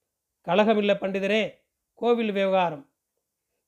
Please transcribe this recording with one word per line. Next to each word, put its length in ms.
"கலகம் 320
இல்ல 160
பண்டிதரே, 480
கோவில் 380
விவகாரம். 520